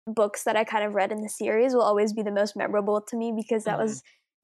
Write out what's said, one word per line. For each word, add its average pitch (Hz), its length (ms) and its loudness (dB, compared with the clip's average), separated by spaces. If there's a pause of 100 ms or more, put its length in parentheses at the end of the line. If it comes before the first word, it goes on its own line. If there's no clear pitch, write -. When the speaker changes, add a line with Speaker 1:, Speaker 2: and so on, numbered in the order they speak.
Speaker 1:
books 214 380 0
that 220 120 0
I 220 80 2
kind 214 200 -2
of 208 100 -4
read 196 180 2
in 214 100 -6
the 214 60 -8
series 226 460 2
will 247 80 6
always 208 300 4
be 220 100 -4
the 202 80 -2
most 202 260 0
memorable 202 460 0
to 233 140 -10
me 233 160 -4
because 220 320 -2
that 214 140 -2
was, 214 220 -2
Speaker 2:
Mm-hmm. - 80 -20 (360)